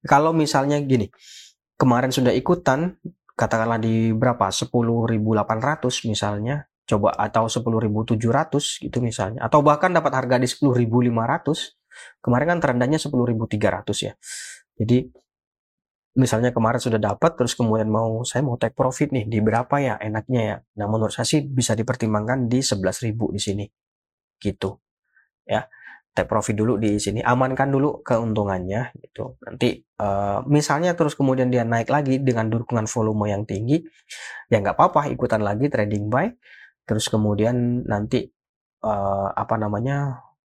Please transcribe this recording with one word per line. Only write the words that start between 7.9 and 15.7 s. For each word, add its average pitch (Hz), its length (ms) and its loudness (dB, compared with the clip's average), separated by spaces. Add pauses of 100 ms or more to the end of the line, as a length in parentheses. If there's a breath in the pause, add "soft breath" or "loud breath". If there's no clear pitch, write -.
tujuh 113 240 0
ratus 143 560 -2
gitu - 160 -6
misalnya, 113 480 -4
atau 147 160 6
bahkan 151 320 4
dapat 156 160 2
harga 127 240 0
di 123 160 2
sepuluh 131 240 2
ribu 120 240 4
lima 117 240 2
ratus. 143 560 -2 (400 loud breath)
Kemarin 147 400 2
kan - 0 -
terendahnya 135 400 2
sepuluh 135 240 0
ribu 113 240 0
tiga 107 240 0
ratus 98 320 -4
ya. - 160 -10 (560 loud breath)
Jadi 123 320 2 (1120)